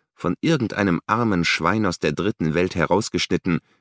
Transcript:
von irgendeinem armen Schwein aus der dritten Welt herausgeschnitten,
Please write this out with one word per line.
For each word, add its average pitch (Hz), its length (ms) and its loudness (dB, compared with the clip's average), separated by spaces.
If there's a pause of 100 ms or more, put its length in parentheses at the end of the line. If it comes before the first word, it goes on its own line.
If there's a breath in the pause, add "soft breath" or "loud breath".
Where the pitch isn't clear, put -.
(160 soft breath)
von - 260 -4
irgendeinem 104 640 0
armen 107 400 0
Schwein 101 400 0
aus 85 140 -2
der 78 140 0
dritten 85 400 -2
Welt 90 200 0
herausgeschnitten, 87 840 0 (220)